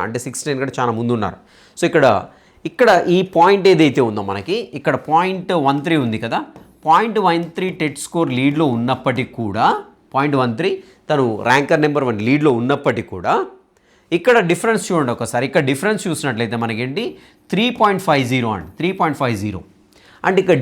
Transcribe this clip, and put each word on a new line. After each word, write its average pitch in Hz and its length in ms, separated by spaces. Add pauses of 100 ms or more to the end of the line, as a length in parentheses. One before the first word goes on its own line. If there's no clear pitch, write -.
అంటే 113 200
సిక్స్టీన్ 135 360
కంటే 135 180
చాలా 120 180
ముందు 120 200
ఉన్నారు. 98 200 (400)
So, 175 120
ఇక్కడ, 147 160 (640)
ఇక్కడ 233 200 (260)
ఈ 185 40 (160)
పాయింట్ 190 380
ఏదైతే 147 340
ఉందో 104 240
మనకి, 101 240 (240)
ఇక్కడ 139 160 (160)
పాయింట్ 185 400 (160)
వన్ 143 180
త్రీ 165 100 (100)
ఉంది 110 200
కదా, 151 140 (480)
పాయింట్ 208 400
వన్ 170 180 (100)
త్రీ 185 140 (100)
టెట్ 151 260
స్కోర్ 160 340
లీడ్‌లో 143 280 (100)
ఉన్నప్పటికీ 127 640
కూడా, 110 280 (480)
పాయింట్ 139 260
వన్ 120 180
త్రీ 190 120 (380)
తను 139 140 (260)
ర్యాంకర్ 143 360
నెంబర్ 143 240
వన్ 107 180
లీడ్‌లో 143 320
ఉన్నప్పటికీ 127 560
కూడా, 101 180 (840)
ఇక్కడ 240 180 (160)
డిఫరెన్స్ 220 340
చూడండి 147 300
ఒకసారి. 123 320
ఇక్కడ 165 140 (100)
డిఫరెన్స్ 196 340
చూసినట్లయితే 120 560
మనకేంటి, 123 400 (480)
త్రీ 196 140 (160)
పాయింట్ 196 260
ఫైవ్ 139 240
జీరో 123 240
అండి, 85 240
త్రీ 165 100 (120)
పాయింట్ 160 200
ఫైవ్ 120 220
జీరో. 95 180 (640)
అంటే 185 160
ఇక్కడ 175 200